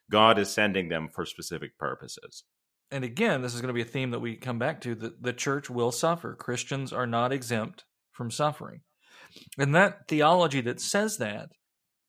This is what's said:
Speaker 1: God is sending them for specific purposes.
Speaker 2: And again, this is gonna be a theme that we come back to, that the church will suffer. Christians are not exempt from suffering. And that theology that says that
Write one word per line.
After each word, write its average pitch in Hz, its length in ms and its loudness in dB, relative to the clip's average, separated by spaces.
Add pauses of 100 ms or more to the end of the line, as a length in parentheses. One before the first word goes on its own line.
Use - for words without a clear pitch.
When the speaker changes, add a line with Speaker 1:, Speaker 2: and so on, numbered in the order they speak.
(100)
Speaker 1:
God 107 280 8
is 101 120 0
sending 98 380 0
them 80 200 -2
for 85 180 -6
specific 80 520 -10
purposes. - 640 -10 (460)
Speaker 2:
And 135 140 -6
again, 135 380 0
this 123 120 -6
is 117 60 -8
gonna 127 140 -4
be 120 80 0
a - 20 -2
theme 131 280 -4
that 117 80 -4
we 117 160 -6
come 120 220 -6
back 139 220 -2
to, 120 140 -4
that 113 280 -10
the 120 120 -2
church 143 340 -2
will 120 240 0
suffer. 165 420 -2
Christians 127 580 -6
are 123 140 -2
not 117 260 2
exempt 117 520 -4 (280)
from 120 180 -6
suffering. - 500 -4 (800)
And 139 160 2
that 196 340 4
theology 151 540 4
that 123 180 -4
says 214 380 -2
that 107 320 -6 (580)